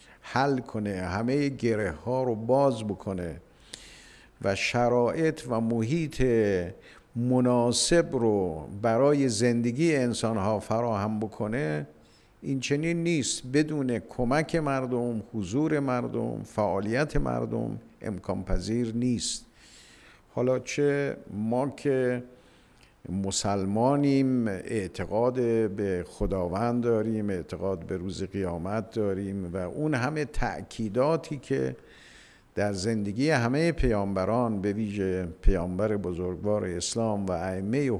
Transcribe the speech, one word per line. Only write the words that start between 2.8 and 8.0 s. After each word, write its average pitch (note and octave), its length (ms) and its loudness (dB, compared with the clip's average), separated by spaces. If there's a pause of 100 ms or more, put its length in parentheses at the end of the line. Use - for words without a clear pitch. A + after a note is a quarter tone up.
بکنه F2+ 560 -4 (1040)
و G2 120 2
شرایط A#2+ 920 2
و A2+ 120 0
محیط A#2+ 600 0 (920)
مناسب B2 1000 4